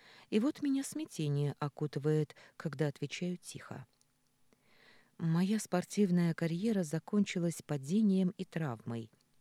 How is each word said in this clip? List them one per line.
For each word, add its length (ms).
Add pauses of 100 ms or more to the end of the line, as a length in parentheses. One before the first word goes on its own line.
(300)
и 100
вот 220
меня 200
смятение 760
окутывает, 760 (220)
когда 300
отвечаю 500
тихо. 500 (1300)
Моя 420
спортивная 760
карьера 480
закончилась 800
падением 760
и 60
травмой. 640 (320)